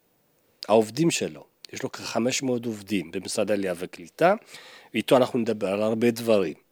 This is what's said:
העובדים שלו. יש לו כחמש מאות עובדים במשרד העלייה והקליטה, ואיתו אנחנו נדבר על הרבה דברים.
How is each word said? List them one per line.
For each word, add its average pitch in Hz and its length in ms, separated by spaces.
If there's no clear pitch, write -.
העובדים 113 420
שלו. 85 340
יש - 100
לו 127 100
כחמש - 500
מאות 123 240
עובדים 101 440
במשרד 98 400
העלייה 95 260
והקליטה, 87 580
ואיתו 113 220
אנחנו 123 220
נדבר 107 300
על 101 140
הרבה 113 280
דברים. 110 440